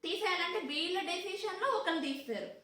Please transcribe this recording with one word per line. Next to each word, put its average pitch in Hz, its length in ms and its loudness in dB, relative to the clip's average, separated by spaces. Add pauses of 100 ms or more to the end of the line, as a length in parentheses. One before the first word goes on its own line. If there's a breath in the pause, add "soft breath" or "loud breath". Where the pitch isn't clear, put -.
తీసేయాలంటే 359 600 0
వీళ్ళ 330 340 -2
డెసిషన్ 381 600 -4
లో 523 80 0
ఒకళ్ళని 330 440 4
తీస్తారు. - 360 -4 (160)